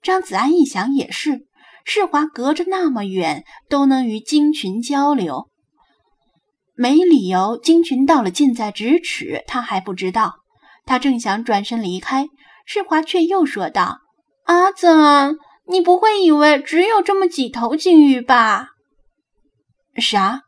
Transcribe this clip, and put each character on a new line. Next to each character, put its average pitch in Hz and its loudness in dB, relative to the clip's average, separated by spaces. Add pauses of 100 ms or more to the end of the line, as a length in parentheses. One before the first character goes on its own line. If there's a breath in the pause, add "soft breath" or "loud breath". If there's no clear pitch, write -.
张 370 0
子 208 -12
安 269 0
一 339 4
想 233 -2
也 - -4
是， - -6 (380 soft breath)
世 403 -2
华 302 -2
隔 277 -4
着 339 -4
那 370 -2
么 220 -4
远 170 -4 (240 soft breath)
都 277 0
能 262 2
与 220 -6
鲸 302 2
群 208 -6
交 285 0
流， 160 -6 (1300)
没 247 0
理 311 4
由 190 -2
鲸 330 4
群 269 0
到 285 2
了 185 -2
近 269 2
在 214 -6
咫 269 -2
尺， - -10
他 247 -8
还 202 -6
不 190 -10
知 185 -6
道。 226 -2 (500 soft breath)
他 254 -2
正 254 -2
想 214 -4
转 208 -2
身 233 -6
离 185 -6
开， 269 -6 (360 soft breath)
世 - -6
华 320 0
却 320 -2
又 359 0
说 190 -6
道 - -2 (500)
：“阿 359 2
子 349 0
安， 294 4 (320 soft breath)
你 370 0
不 359 4
会 415 0
以 320 6
为 294 4
只 320 0
有 440 2
这 392 0
么 381 0
几 269 -4
头 233 -4
鲸 320 6
鱼 269 4
吧 226 0 (1300)
？”“啥？” 214 -2